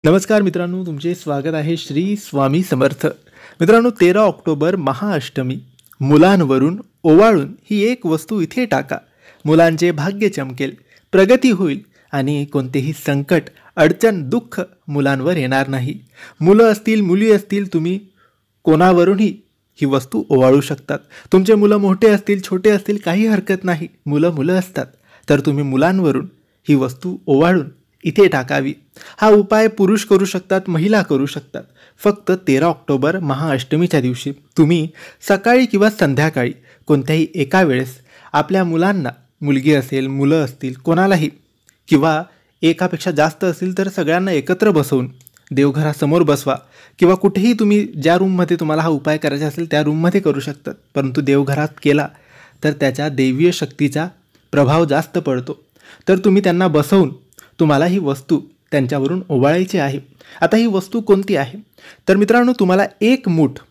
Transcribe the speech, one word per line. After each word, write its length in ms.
नमस्कार 380
मित्रांनो, 440
तुमचे 300
स्वागत 380
आहे 240
श्री 380
स्वामी 480
समर्थ. 420
मित्रांनो, 320
तेरा 300
ऑक्टोबर 540
महाअष्टमी. 800
मुलांवरून 800
ओवाळून 500
ही 140
एक 220
वस्तू 360
इथे 240
टाका. 320
मुलांचे 460
भाग्य 380
चमकेल, 440
प्रगती 380
होईल 280
आणि 320
कोणतेही 500
संकट, 480
अडचण, 520
दुःख 300
मुलांवर 500
येणार 300
नाही. 260
मुलं 300
असतील, 300
मुली 300
असतील, 420
तुम्ही 240
कोणावरूनही 640
ही 60
वस्तू 440
ओवाळू 320
शकतात. 380
तुमचे 240
मुलं 220
मोठे 320
असतील, 340
छोटे 260
असतील, 280
काही 300
हरकत 360
नाही. 240
मुलं 280
मुलं 260
असतात, 260
तर 120
तुम्ही 240
मुलांवरून 640
ही 80
वस्तू 400
ओवाळून 420
इथे 240
टाकावी. 460
हा 120
उपाय 380
पुरुष 380
करू 200
शकतात, 440
महिला 320
करू 240
शकतात. 380
फक्त 300
तेरा 180
ऑक्टोबर 540
महाअष्टमीच्या 840
दिवशी 300
तुम्ही 300
सकाळी 380
किंवा 240
संध्याकाळी 640
कोणत्याही 480
एका 260
वेळेस 340
आपल्या 300
मुलांना, 460
मुलगी 320
असेल, 340
मुलं 380
असतील, 300
कोणालाही 540
किंवा 320
एकापेक्षा 500
जास्त 320
असतील 340
तर 120
सगळ्यांना 420
एकत्र 400
बसवून 380
देवघरासमोर 720
बसवा 320
किंवा 160
कुठेही 380
तुम्ही 300
ज्या 240
रूममध्ये 420
तुम्हाला 220
हा 80
उपाय 280
करायचा 300
असेल 240
त्या 120
रूममध्ये 380
करू 180
शकतात, 340
परंतु 260
देवघरात 640
केला 240
तर 80
त्याच्या 380
दैवीय 420
शक्तीचा 560
प्रभाव 320
जास्त 320
पडतो. 440
तर 100
तुम्ही 260
त्यांना 240
बसवून 440
तुम्हाला 260
ही 140
वस्तू 400
त्यांच्यावरून 580
ओवाळायची 480
आहे. 220
आता 160
ही 80
वस्तू 360
कोणती 340
आहे? 220
तर 80
मित्रांनो, 440
तुम्हाला 260
एक 280
मूठ 300